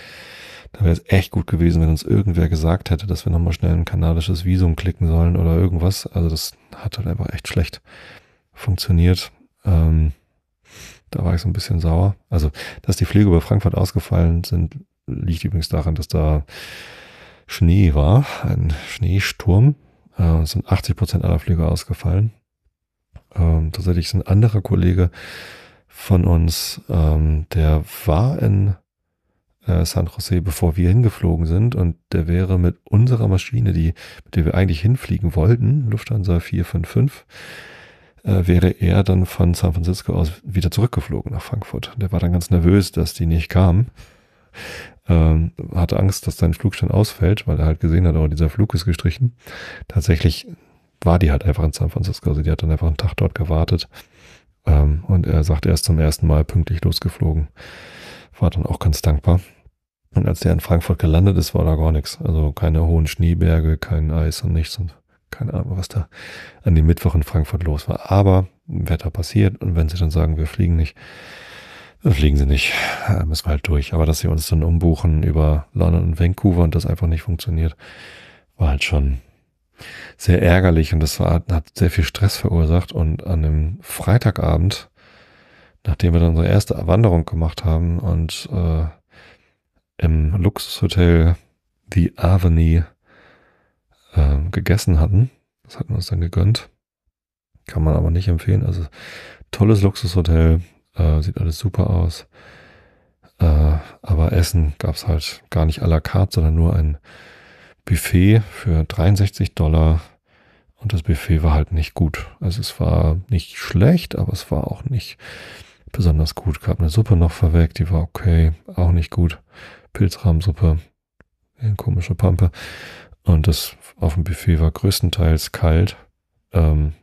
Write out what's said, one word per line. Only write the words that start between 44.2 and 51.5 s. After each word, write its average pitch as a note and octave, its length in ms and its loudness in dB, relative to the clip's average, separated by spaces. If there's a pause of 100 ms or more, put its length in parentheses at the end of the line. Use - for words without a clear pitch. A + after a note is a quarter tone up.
Ähm, D#2+ 460 2 (220)
hatte E2+ 240 0
Angst, - 280 0
dass - 120 -6
sein E2+ 160 0
Flug - 200 -2
schon - 160 -2
ausfällt, G2+ 560 0
weil D#2 140 0
er D2+ 60 2
halt D#2+ 140 0
gesehen E2+ 260 2
hat, D#2 100 2
oh, D#2 100 2
dieser D#2 220 0
Flug G#2+ 240 0
ist - 140 -4
gestrichen. G#2 480 0 (540)
Tatsächlich D#2+ 580 0 (560)
war E2+ 160 4
die E2+ 120 4
halt C#2 140 0
einfach D#2+ 200 0